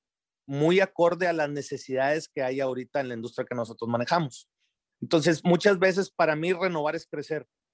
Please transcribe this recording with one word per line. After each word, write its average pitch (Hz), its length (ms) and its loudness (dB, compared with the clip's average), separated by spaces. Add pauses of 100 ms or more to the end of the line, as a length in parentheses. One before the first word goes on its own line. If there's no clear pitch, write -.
(460)
muy 151 340 4
acorde 175 480 2
a 170 60 0
las 151 160 0
necesidades 139 800 -4
que 143 140 -6
hay 131 160 -2
ahorita 131 400 -4
en 135 80 -2
la 123 80 -6
industria 120 340 -8
que 123 60 -6
nosotros 117 340 -6
manejamos. 147 580 -2 (540)
Entonces, 156 420 2
muchas 180 360 4
veces 190 320 2
para 156 240 2
mí 165 180 -2
renovar 165 420 -2
es 160 120 -10
crecer, 151 400 -8 (260)